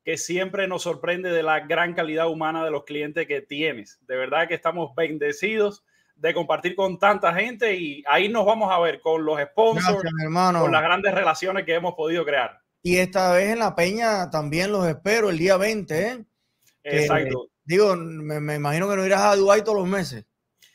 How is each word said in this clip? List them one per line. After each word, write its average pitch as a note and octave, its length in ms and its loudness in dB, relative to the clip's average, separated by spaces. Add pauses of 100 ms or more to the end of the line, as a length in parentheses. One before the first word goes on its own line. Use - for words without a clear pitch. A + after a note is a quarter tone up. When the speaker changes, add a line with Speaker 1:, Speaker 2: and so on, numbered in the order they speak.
Speaker 1:
que D#3+ 140 -4
siempre F#3 500 -4
nos F3+ 160 -6
sorprende F3 480 -4
de E3 100 0
la D#3 200 0
gran E3 320 -2
calidad E3 360 -2
humana D#3+ 340 -4
de D#3+ 80 -2
los C#3+ 120 -4
clientes D3+ 420 -6
que C#3+ 160 -4
tienes. C#3+ 640 -6
De B2+ 100 -6
verdad C#3 320 0
que F3 60 -6
estamos E3 420 -4
bendecidos E3 880 -2 (320)
de D#3+ 180 -2
compartir E3+ 420 -2
con F#3 240 -2
tanta G3 340 2
gente G#3+ 420 -2
y D3 320 -8
ahí F3 220 4
nos A3 160 0
vamos G#3+ 260 2
a F3+ 80 2
ver E3 220 0
con D#3+ 240 0
los D3+ 160 0
sponsors, G#3+ 460 2
Speaker 2:
Gracias, F#3 260 0
mi D#3 100 -6
hermano. F3 380 2
Speaker 1:
con E3 100 2
las D#3 120 4
grandes F#3+ 300 2
relaciones F3+ 520 0
que E3 80 0
hemos E3+ 220 -2
podido E3 280 -2
crear. C#3 360 -2 (220)
Speaker 2:
Y F3 160 2
esta F#3 340 2
vez F#3+ 180 4
en A3+ 100 -2
La G#3 160 -2
Peña G3 540 0
también D#3 420 -2
los F#3+ 160 0
espero G3+ 420 0
el E3+ 80 -2
día F#3 200 4
veinte, G3 500 -2
¿eh? A#3+ 180 -10 (580)
Que, D3 200 0
Speaker 1:
Exacto. C3+ 440 0 (160)
Speaker 2:
digo, F#3+ 320 4
me, D#3 460 -8
me D3+ 140 -4
imagino D3+ 340 0
que G3+ 80 0
no F#3+ 80 0
irás G3 160 4
a G3+ 160 6
Dubái G3 260 6
todos G#3 160 0
los F3+ 80 -2
meses. D3 380 -4 (480)